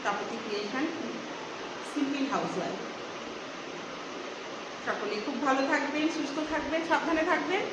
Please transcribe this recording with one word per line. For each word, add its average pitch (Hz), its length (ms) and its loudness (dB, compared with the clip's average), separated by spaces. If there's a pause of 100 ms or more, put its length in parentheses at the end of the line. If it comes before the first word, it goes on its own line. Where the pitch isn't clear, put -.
তপতি 202 420 0
ক্রিয়েশন, 208 400 0 (1080)
সিম্পল 277 380 2
হাউসওয়াইফ। 170 640 0 (1900)
সকলে 208 360 0
খুব 269 200 0
ভালো 269 220 6
থাকবেন, 294 400 4
সুস্থ 320 320 0 (120)
থাকবেন, 302 380 2
সাবধানে 320 340 4
থাকবেন। 339 380 4 (120)